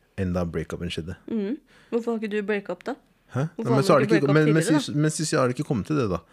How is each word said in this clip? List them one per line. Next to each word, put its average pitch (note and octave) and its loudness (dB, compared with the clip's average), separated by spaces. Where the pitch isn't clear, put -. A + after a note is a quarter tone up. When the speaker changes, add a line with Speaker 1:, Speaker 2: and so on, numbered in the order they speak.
Speaker 1:
enn F#2 -2
da F2+ 0
breakupen E2 -6
skjedde. F2 -8
Speaker 2:
Mhm. A3+ -4
Hvorfor A#3 -4
har A3+ -4
ikke G#3+ -6
du G#3+ -2
breakup G3 -6
da? C4 -8
Speaker 1:
Hæ? C#3 -2
Speaker 2:
Hvorfor - -10
Speaker 1:
Nei, A3+ -6
men - 0
Speaker 2:
har C3+ 4
Speaker 1:
så - 4
har D3 6
Speaker 2:
man C#3+ 2
Speaker 1:
det - -4
Speaker 2:
ikke A2+ 4
Speaker 1:
ikke, C#3 2
Speaker 2:
breakup C#3+ 4
Speaker 1:
men, D3+ 6
men D#3+ 4
Speaker 2:
tidligere, C#4+ 4
Speaker 1:
sist, - -6
men D3+ 2
sist D#3 -4
har C#3 4
det B2 -2
ikke D3+ -4
kommet B2 -2
til D#3 -2
det A#2+ 0
da, E2+ -2